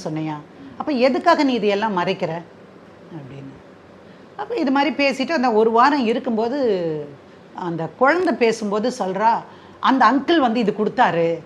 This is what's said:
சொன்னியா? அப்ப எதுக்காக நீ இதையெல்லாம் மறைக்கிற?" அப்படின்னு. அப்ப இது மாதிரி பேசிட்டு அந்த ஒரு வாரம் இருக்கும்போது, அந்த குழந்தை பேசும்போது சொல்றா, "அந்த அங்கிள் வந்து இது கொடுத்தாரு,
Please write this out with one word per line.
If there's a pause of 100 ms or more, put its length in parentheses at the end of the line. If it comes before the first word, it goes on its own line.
சொன்னியா? (420)
அப்ப
எதுக்காக
நீ
இதையெல்லாம்
மறைக்கிற?" (720)
அப்படின்னு. (840)
அப்ப
இது
மாதிரி
பேசிட்டு
அந்த
ஒரு
வாரம்
இருக்கும்போது, (960)
அந்த (100)
குழந்தை
பேசும்போது
சொல்றா, (480)
"அந்த
அங்கிள்
வந்து
இது
கொடுத்தாரு,